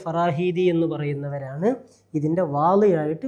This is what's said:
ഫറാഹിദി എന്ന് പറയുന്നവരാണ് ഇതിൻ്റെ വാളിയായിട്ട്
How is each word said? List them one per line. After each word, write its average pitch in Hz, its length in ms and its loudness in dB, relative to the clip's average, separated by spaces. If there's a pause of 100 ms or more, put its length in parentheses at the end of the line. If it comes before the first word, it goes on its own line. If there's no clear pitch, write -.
ഫറാഹിദി 175 600 0 (100)
എന്ന് 165 200 2
പറയുന്നവരാണ് 143 760 -4 (500)
ഇതിൻ്റെ 160 240 0 (120)
വാളിയായിട്ട് 165 720 2